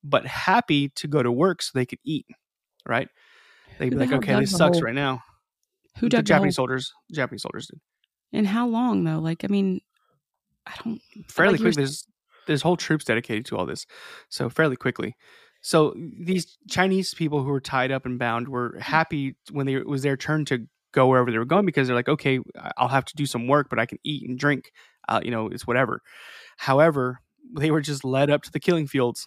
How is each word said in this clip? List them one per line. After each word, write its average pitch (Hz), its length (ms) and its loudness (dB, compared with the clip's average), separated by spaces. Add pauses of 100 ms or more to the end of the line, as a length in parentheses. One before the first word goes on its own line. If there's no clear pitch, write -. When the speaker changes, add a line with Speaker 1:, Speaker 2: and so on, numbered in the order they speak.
Speaker 1:
but 139 220 0
happy 143 640 2
to - 180 -10
go 143 140 2
to 120 100 2
work 170 300 2
so - 140 -6
they 127 100 0
could - 180 -16
eat, 151 220 -6 (640)
right? 113 200 -2 (680)
They'd - 80 -4
Speaker 2:
Who 123 60 0
Speaker 1:
be - 60 0
Speaker 2:
the - 40 0
Speaker 1:
like, - 80 2
Speaker 2:
hell 143 80 2
Speaker 1:
"Okay, 131 140 0
Speaker 2:
dug 208 100 4
Speaker 1:
this 202 100 0
Speaker 2:
the 185 60 -2
Speaker 1:
sucks 175 200 6
Speaker 2:
hole? 156 80 2
Speaker 1:
right 117 100 -4
now." 139 260 -2 (800)
Speaker 2:
Who 233 80 0
Speaker 1:
The 240 100 4
Speaker 2:
dug 220 80 2
the 202 40 -6
Speaker 1:
Japanese 147 260 4
Speaker 2:
hole? 131 80 0
Speaker 1:
soldiers, 127 280 -4 (200)
Japanese 131 320 -4
soldiers - 240 -10
did. - 120 -20 (540)
Speaker 2:
And 214 140 2
how 226 180 0
long, 226 380 0
though? 160 160 0
Like, 160 260 -4
I - 20 -4
mean, 196 320 0 (880)
I - 80 -16 (100)
don't, 226 160 -8 (300)
Speaker 1:
Fairly 190 240 4
Speaker 2:
like 151 60 2
you 220 60 0
were - 60 6
Speaker 1:
quick, 156 40 0
there's, 143 320 -2 (400)
there's 147 140 0
whole 175 160 4
troops - 280 -2
dedicated 117 400 -2
to - 120 -6
all 90 80 -2
this. 69 200 -8 (440)
So 127 200 -4
fairly 151 260 2
quickly. 120 400 -4 (460)
So 156 360 2
these 170 600 -4 (100)
Chinese 190 460 0
people 151 260 0
who 135 80 -2
were 139 120 0
tied 131 300 -2
up 135 140 -4
and 123 140 -6
bound 120 300 -2
were 123 300 -4
happy 151 560 -2 (160)
when 139 140 -2
they, 135 80 -2
it 135 140 -4
was 135 160 -4
their 139 120 2
turn 151 300 -2
to 123 220 -2 (240)
go 131 160 6
wherever 127 240 4
they 113 80 0
were 120 60 -2
going 180 200 2
because 143 220 2
they're 123 80 0
like, 120 140 0
"Okay, 135 300 0 (160)
I, - 220 -12
I'll 127 120 2
have 135 160 0
to - 100 -16
do 151 100 -2
some 120 220 -4
work, 139 240 2
but 110 80 -2
I 120 80 0
can - 160 -14
eat 147 260 -8
and 127 80 -6
drink. 139 340 0 (380)
Uh, 110 140 0
you - 80 -6
know, 110 160 -4
it's - 180 -10
whatever." 123 380 0 (540)
However, 139 640 2 (380)
they 151 140 0
were 151 100 2
just 143 240 -6
led 135 240 2
up 147 140 2
to - 80 -20
the 156 80 -4
killing 165 260 2
fields. 123 420 0